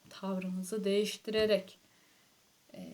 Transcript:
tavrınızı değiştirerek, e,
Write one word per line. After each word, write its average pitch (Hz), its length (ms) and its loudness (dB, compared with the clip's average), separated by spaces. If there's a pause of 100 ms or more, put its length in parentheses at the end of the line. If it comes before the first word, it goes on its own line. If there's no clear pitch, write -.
(100)
tavrınızı 185 720 -4
değiştirerek, 208 960 2 (920)
e, 185 100 -14 (120)